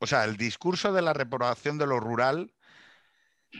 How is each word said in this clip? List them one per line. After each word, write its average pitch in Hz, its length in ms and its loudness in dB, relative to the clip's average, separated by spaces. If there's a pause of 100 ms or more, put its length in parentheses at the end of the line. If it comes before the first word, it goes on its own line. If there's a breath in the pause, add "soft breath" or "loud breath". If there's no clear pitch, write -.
o 113 60 -4
sea, 120 180 4
el 110 140 -2
discurso 170 540 -2
de 185 100 2
la 160 100 2
reprobación 127 680 -2
de 151 80 2
lo 131 140 2
rural, 127 540 0 (1040 soft breath)